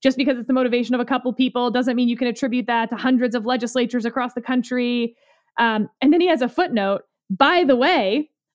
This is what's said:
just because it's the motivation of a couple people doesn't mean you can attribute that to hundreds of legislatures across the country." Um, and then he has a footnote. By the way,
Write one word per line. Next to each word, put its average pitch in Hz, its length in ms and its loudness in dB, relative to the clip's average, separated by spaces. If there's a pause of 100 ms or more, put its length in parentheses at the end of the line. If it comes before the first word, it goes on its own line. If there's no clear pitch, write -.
just 262 120 4
because 262 220 0
it's 226 80 -8
the 262 60 -2
motivation 247 420 0
of 247 60 -2
a 240 40 -2
couple 254 280 -2
people 247 360 0
doesn't 240 280 0
mean 247 120 2
you 233 80 0
can 247 120 -2
attribute 240 400 -4
that 233 220 0
to 240 60 -6
hundreds 247 380 0
of 233 100 -4
legislatures 247 600 -2
across 240 300 -4
the 240 60 -6
country." 240 760 -2 (420)
Um, 220 320 0 (100)
and 277 120 4
then 339 80 4
he 359 80 2
has 320 140 2
a 247 60 -2
footnote. 208 540 -2 (260)
By 302 360 4
the 269 100 4
way, 262 560 2 (240)